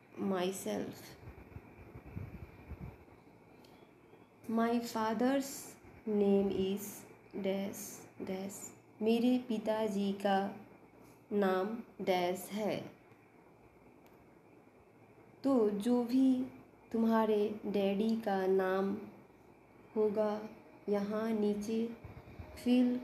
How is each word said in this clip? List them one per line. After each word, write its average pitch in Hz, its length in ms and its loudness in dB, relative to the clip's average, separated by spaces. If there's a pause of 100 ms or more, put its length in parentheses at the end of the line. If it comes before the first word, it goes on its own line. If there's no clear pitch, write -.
(320)
myself। 190 640 -4 (3500)
My 233 300 2 (140)
father's 233 580 0 (560)
name 202 440 4 (180)
is 202 200 -4 (600)
dash 196 340 -4 (480)
dash। 190 320 -8 (400)
मेरे 233 340 4 (120)
पिताजी 214 640 -2 (120)
का 196 140 4 (920)
नाम 190 340 2 (380)
डैश 180 360 0 (120)
है। 196 240 -2 (2750)
तो 269 80 4 (180)
जो 233 340 2
भी 262 240 4 (640)
तुम्हारे 220 500 4 (240)
डैडी 202 480 2 (100)
का 190 220 0
नाम 190 500 2 (1000)
होगा, 214 440 2 (480)
यहाँ 208 420 0
नीचे 208 480 0 (840)
feel 247 400 6